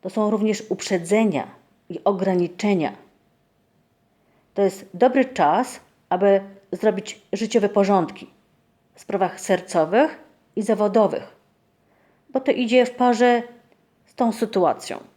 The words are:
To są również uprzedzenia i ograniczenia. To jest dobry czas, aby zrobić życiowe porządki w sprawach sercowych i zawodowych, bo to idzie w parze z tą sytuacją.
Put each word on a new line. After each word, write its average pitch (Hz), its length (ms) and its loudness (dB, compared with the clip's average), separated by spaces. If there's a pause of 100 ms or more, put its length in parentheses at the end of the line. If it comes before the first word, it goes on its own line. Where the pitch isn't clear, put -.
To 190 100 -10
są 214 200 0
również 214 380 -2
uprzedzenia 190 760 0 (420)
i 165 160 -14
ograniczenia. 185 880 -2 (1600)
To 202 80 0
jest 190 320 -2
dobry 254 300 4
czas, 196 560 0 (280)
aby 196 320 2 (320)
zrobić 208 500 -4 (100)
życiowe 214 360 0
porządki 196 640 0 (640)
w - 60 -20
sprawach 185 400 -4
sercowych 180 760 0 (380)
i 226 60 -6
zawodowych, 208 760 0 (920)
bo 262 120 -4
to 269 120 0
idzie 247 340 2
w 247 80 -8
parze 240 480 2 (640)
z - 80 -20
tą 233 180 0
sytuacją. 208 680 -2 (180)